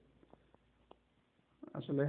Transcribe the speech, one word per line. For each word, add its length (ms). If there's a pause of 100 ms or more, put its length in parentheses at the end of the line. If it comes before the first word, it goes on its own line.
(1700)
আসলে 360